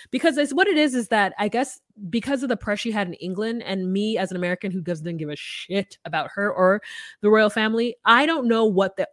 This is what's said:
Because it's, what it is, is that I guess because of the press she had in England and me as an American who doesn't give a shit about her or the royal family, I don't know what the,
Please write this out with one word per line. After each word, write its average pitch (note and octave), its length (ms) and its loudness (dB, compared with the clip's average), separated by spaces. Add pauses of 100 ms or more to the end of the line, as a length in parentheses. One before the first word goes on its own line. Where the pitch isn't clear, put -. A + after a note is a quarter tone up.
(100)
Because C#4 260 2
it's, C#4+ 160 0
what F4+ 160 4
it F4+ 80 2
is, D4+ 180 4
is A#3+ 140 -2
that G3+ 300 2
I G#3 100 0
guess A#3+ 320 -4 (300)
because A#3+ 320 -2
of C4 80 -4
the A3+ 80 0
press G#3 200 -4
she A#3 120 -4
had G#3 160 -2
in F3 80 -8
England G#3+ 480 -6
and F#3 300 -4
me G#3 260 0
as F#3 120 -2
an F#3 60 -6
American F3+ 340 -4
who F3+ 120 -6
doesn't E3 340 -6
give D#3 140 -6
a D3 60 -8
shit - 680 -8
about D#3 300 -2
her G3+ 180 -2
or F#3+ 300 2 (400)
the G#3 80 4
royal G#3+ 200 6
family, A3+ 540 0
I A#3+ 220 6
don't D#4 220 0
know A3+ 180 4
what F#3+ 300 2
the, F#3 160 -2